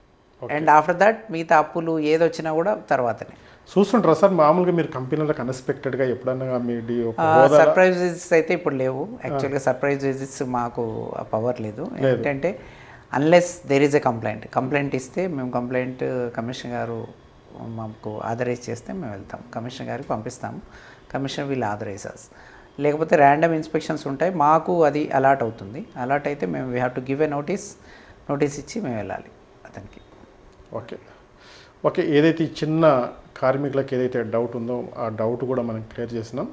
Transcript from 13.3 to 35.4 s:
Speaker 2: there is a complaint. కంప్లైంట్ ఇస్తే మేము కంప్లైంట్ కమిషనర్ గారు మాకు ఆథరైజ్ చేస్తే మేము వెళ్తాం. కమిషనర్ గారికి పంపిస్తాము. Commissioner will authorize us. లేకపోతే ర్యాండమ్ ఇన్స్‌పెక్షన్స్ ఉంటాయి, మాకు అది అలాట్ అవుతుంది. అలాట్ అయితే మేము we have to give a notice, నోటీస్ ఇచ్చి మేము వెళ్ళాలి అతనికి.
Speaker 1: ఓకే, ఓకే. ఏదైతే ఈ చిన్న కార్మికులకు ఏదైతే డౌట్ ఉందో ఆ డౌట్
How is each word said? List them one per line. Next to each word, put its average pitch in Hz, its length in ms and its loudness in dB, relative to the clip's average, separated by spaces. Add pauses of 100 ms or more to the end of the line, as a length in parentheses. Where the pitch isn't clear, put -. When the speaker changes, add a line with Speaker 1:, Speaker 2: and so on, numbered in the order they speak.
Speaker 2:
there 139 220 2
is 143 120 4
a 147 60 4
complaint. 110 500 -2
కంప్లైంట్ 135 440 -2
ఇస్తే 131 340 -4
మేము 131 220 -6
కంప్లైంట్ 127 520 -4 (300)
కమిషనర్ 120 400 -8
గారు 117 260 -6 (760)
మాకు 110 380 -12 (140)
ఆథరైజ్ 123 400 -4
చేస్తే 117 280 -10
మేము 160 200 -8
వెళ్తాం. - 280 -14 (100)
కమిషనర్ 123 380 -10
గారికి 120 200 -8
పంపిస్తాము. 120 520 -8 (460)
Commissioner 139 400 -6
will 135 180 -2
authorize 104 420 -6
us. - 160 -16 (560)
లేకపోతే 151 380 0
ర్యాండమ్ 151 380 6
ఇన్స్‌పెక్షన్స్ 156 520 -4
ఉంటాయి, 143 320 -2
మాకు 160 340 4 (120)
అది 147 180 2 (100)
అలాట్ 135 300 4
అవుతుంది. 113 400 -8 (140)
అలాట్ 139 300 -2
అయితే 143 200 -4
మేము 139 220 -4
we 123 120 -2
have 127 140 -2
to 131 100 -6
give 135 160 -2
a 151 100 0
notice, 147 360 -4 (580)
నోటీస్ 143 340 -2
ఇచ్చి - 220 -10
మేము 131 160 -6
వెళ్ళాలి 95 340 -8 (340)
అతనికి. - 360 -18 (720)
Speaker 1:
ఓకే, 110 240 -12 (880)
ఓకే. 160 260 0
ఏదైతే 160 320 4
ఈ 143 120 -2
చిన్న 156 300 0 (500)
కార్మికులకు 135 600 0
ఏదైతే 127 240 -2 (100)
డౌట్ 117 280 -2
ఉందో 120 180 -6 (200)
ఆ 123 200 -6
డౌట్ 113 300 -2